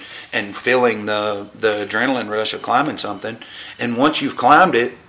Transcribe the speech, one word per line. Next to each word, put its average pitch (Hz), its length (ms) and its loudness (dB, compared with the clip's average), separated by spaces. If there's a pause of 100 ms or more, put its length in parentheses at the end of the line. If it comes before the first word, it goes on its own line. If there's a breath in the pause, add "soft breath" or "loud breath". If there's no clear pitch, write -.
(340 loud breath)
and 101 240 -4
feeling 120 480 2
the, 104 420 -2 (100)
the 104 300 0
adrenaline 117 420 -2
rush 107 240 -2
of - 80 -8
climbing 127 360 0
something. 104 400 -6 (420 loud breath)
And 120 180 -2
once 151 240 2
you've 139 140 -4
climbed 147 400 6
it, 123 180 2 (160)